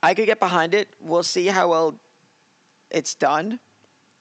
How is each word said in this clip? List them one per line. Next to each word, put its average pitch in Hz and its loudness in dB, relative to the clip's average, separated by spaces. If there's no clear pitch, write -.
I 175 4
could 208 0
get - 0
behind 175 0
it. 202 0
We'll 165 -2
see 180 -2
how 185 2
well 160 0
it's - -4
done. 160 -2